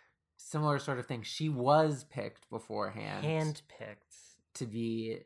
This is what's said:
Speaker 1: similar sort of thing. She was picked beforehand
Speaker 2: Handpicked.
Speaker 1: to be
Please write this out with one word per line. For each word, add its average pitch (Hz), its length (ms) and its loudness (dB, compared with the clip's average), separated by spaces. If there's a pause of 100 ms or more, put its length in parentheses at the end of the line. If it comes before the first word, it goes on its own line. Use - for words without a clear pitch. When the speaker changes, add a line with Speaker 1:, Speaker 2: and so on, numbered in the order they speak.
(380)
Speaker 1:
similar 151 420 0
sort 131 200 -2
of 120 60 -8
thing. 120 180 -6
She - 260 -2
was 143 560 6
picked - 440 -8
beforehand 104 760 -4
Speaker 2:
Handpicked. 151 1080 -4 (200)
Speaker 1:
to 131 100 -4
be 113 600 -2